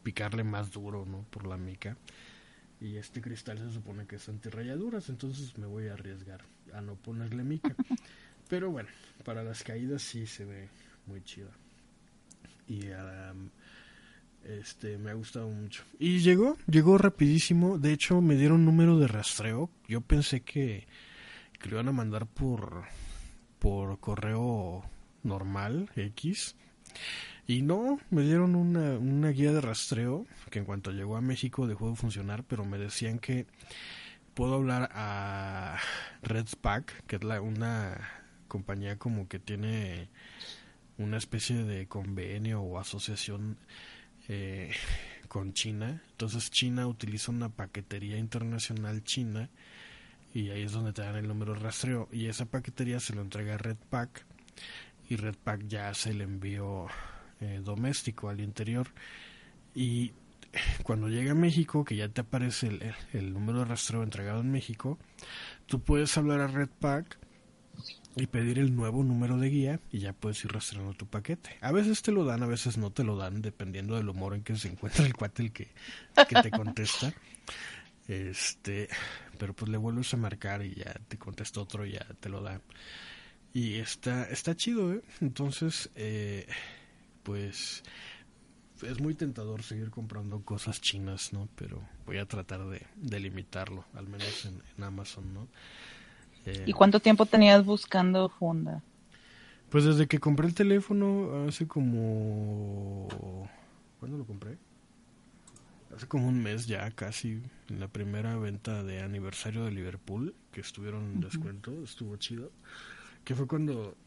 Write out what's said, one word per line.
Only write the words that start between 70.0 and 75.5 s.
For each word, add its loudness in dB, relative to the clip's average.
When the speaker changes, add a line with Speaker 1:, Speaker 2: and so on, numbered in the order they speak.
Speaker 1:
puedes -4
ir -4
rastreando -6
tu -12
paquete. -6
A 0
veces 4
te 2
lo 4
dan, 2
a 0
veces 0
no 0
te 0
lo 2
dan, -4
dependiendo -4
del -2
humor -4
en -4
que -2
se -4
encuentra 2
el 2
cuate -4
el -2